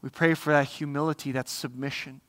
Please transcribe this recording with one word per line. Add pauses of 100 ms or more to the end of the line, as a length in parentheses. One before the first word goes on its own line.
We
pray
for
that
humility,
that
submission